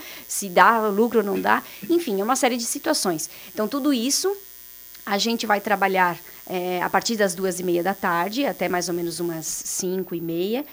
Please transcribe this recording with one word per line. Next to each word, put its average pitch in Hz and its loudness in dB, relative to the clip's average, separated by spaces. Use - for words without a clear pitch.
se - -6
dá 208 6
lucro 220 2
ou 196 4
não 190 -2
dá. 214 4
Enfim, 330 0
é - 0
uma 254 0
série 254 2
de 233 -6
situações. 208 -2
Então, 214 -2
tudo 277 0
isso 277 0
a 202 0
gente 226 0
vai 208 2
trabalhar, 190 2
é, 180 -2
a 175 0
partir 208 0
das 196 2
duas 185 -2
e 180 -4
meia 175 2
da 190 0
tarde, 196 0
até 196 -2
mais 180 -2
ou 175 -2
menos 170 -4
umas 165 -4
cinco 185 -4
e 170 -4
meia. 180 -2